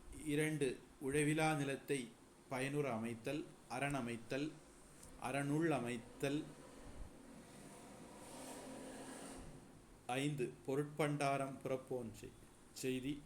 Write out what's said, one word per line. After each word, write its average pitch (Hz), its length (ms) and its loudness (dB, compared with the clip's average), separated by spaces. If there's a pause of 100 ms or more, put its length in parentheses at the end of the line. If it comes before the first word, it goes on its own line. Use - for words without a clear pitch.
(260)
இரண்டு, 147 540 4 (220)
உழவிலா 151 540 6
நிலத்தை 135 520 2 (420)
பயனுற 139 440 2
அமைத்தல், 117 520 -2 (240)
அரண் 139 240 2
அமைத்தல், 131 580 0 (680)
அரணுள் 143 480 4
அமைத்தல். 135 720 2 (3750)
ஐந்து, 139 440 2 (160)
பொருட்பண்டாரம் 139 960 4
புறப்போன் 127 500 0
செய்-, - 180 -10 (420)
செய்தி. 131 520 0